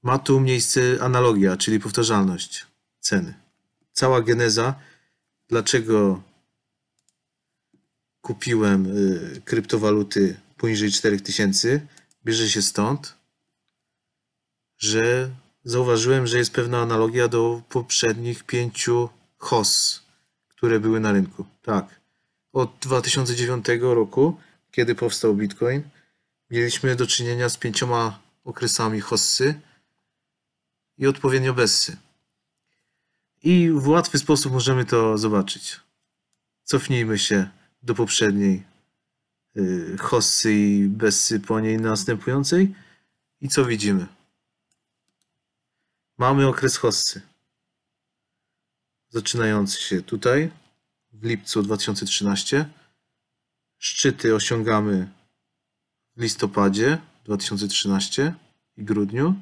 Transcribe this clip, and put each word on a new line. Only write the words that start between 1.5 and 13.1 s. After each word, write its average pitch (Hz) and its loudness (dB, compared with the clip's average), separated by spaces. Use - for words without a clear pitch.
czyli 107 0
powtarzalność 101 -2
ceny. 180 -2
Cała 131 2
geneza, 117 0
dlaczego 107 2
kupiłem, 104 0
e, 92 -2
kryptowaluty 104 0
poniżej 107 -2
czterech 101 0
tysięcy, 110 0
bierze 113 -2
się 104 -2
stąd, 123 -4